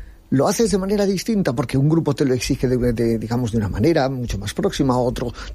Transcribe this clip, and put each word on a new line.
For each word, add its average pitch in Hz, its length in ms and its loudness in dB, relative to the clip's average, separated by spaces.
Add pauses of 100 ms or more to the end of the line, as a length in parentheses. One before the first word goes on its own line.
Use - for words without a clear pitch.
(320)
lo 131 140 4
haces 208 240 2
de 196 80 2
manera 202 280 0
distinta, 190 480 0
porque 131 220 -2
un 139 120 4
grupo 156 260 2
te 151 100 0
lo 131 100 2
exige 127 340 -2
de, 123 240 2
de, 113 260 0
digamos, 117 320 -2
de 117 80 -2
una 104 100 0
manera 131 400 2
mucho 123 300 -4
más 95 160 -8
próxima, 147 420 0
otro 120 360 -2 (220)